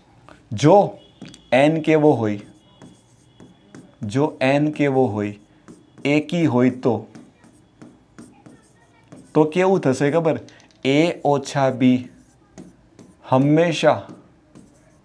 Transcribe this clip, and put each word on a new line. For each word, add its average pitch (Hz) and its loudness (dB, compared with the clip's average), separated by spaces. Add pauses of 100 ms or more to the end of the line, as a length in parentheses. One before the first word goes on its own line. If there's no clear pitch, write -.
(520)
જો 160 2 (540)
એન 151 2
કેવો 151 2
હોય, 107 -4 (1600)
જો 135 -2
એન 143 0
કેવો 131 0
હોય, 104 -6 (680)
એકી 147 -2
હોય 123 2
તો, 113 -4 (2250)
તો 151 4
કેવું 180 0
થશે 143 -2
ખબર? 160 -2 (460)
એ 151 0
ઓછા 139 -2
બી 123 0 (1200)
હંમેશા 147 0 (1000)